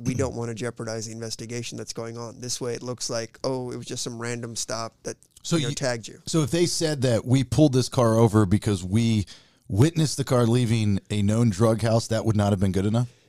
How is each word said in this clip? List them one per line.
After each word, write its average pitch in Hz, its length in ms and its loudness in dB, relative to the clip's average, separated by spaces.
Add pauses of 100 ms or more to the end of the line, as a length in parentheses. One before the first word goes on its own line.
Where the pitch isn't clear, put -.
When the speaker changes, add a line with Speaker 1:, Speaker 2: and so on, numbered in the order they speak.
Speaker 1:
we 127 120 -2
don't 127 200 -4
Speaker 2:
<clears throat> - 20 -8
Speaker 1:
wanna 117 180 -6
jeopardize 110 520 -8
the 113 60 -12
investigation 117 680 -10
that's 110 160 -12
going 117 240 -10
on." 117 220 -14
This 123 200 -8
way 120 140 -6
it - 80 -10
looks 123 260 -8
like, 113 340 -8
"Oh, 127 300 -4
it 123 40 -10
was 123 100 -12
just - 160 -8
some 120 180 -8
random 120 360 -8
stop 113 380 -8 (100)
that, 113 120 -10 (260)
Speaker 2:
So 165 140 -2
Speaker 1:
you 156 80 0
know, 120 60 -2
Speaker 2:
you 143 40 -6
Speaker 1:
tagged 123 320 -4
you." - 200 -18
Speaker 2:
So 160 160 0
if 127 80 -2
they 170 160 2
said 151 360 -2
that 120 240 2
we 131 180 4
pulled 151 280 4
this 127 160 2
car 113 300 2
over 107 280 6
because 95 380 0
we 107 420 2 (420)
witnessed 151 500 2
the 135 60 -2
car 123 220 2
leaving 113 540 2 (100)
a 104 120 0
known 110 280 4
drug 110 320 2
house, 113 260 2
that 110 180 -2
would 104 100 2
not 101 160 4
have 95 80 0
been 95 120 2
good 95 140 0
enough? 117 220 0 (200)